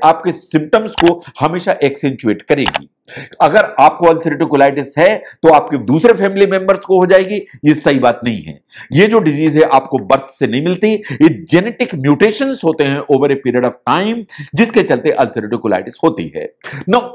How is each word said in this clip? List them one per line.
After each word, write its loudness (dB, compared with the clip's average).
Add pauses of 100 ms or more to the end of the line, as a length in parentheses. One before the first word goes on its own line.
आपके 0
सिम्टम्स -4
को 2 (200)
हमेशा -2
एक्सेंचुएट -4
करेगी। -2 (540)
अगर 4 (160)
आपको 4
अल्सरेटिव 0
कोलाइटिस 0
है 4 (260)
तो 4
आपके 2
दूसरे 4
फैमिली 2
मेंबर्स 0
को 0
हो 4
जाएगी, 2 (280)
ये 4
सही 0
बात 0
नहीं -4
है। -18 (340)
ये 6
जो 2
डिजीज 0
है 6 (120)
आपको 0
बर्थ -2
से -4
नहीं -4
मिलती, 0
ये 2 (220)
जेनेटिक -2
म्यूटेशंस 0
होते 0
हैं -2 (120)
over 2
a 0
period -2
of -6 (140)
time, -2 (300)
जिसके 2
चलते -2
अल्सरेटिव -4
कोलाइटिस -4
होती -2
है। -8 (420)
Now, 2 (120)